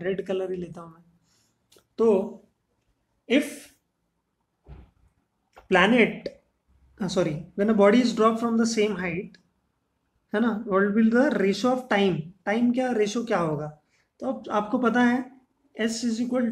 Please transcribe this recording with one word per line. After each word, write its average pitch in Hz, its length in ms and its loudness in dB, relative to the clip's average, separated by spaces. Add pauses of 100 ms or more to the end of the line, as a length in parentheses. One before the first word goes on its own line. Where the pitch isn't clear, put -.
रेड 190 240 -4
कलर 190 260 -4
ही 185 40 -6
लेता 175 240 -12
हूँ 165 120 -18
मैं। 165 100 -20 (960)
तो - 460 2 (840)
if 285 160 2 (2250)
planet, 202 580 4 (720)
हाँ, 190 80 -4
सॉरी, 160 260 -2 (240)
when 202 120 0
a 214 80 2
body 208 240 6
is 233 140 0
dropped 226 240 2
from 233 160 -2
the 226 120 2
same 208 280 0
height, 180 400 -8 (960)
है 208 80 -2
ना, 226 120 0 (140)
what 196 300 0
will 226 160 4
the 247 120 4 (100)
ratio 196 380 0
of 254 160 -4
time, 196 320 2 (260)
टाइम 240 260 0
क्या, 254 200 -2
रेशियो 214 320 -2
क्या 220 160 -2
होगा? 151 280 -4 (520)
तो 247 60 -8
अब - 260 -8
आपको 208 260 -2
पता 240 240 2
है 247 220 2 (520)
S 226 280 -4
is 226 160 -2
equal 247 320 -2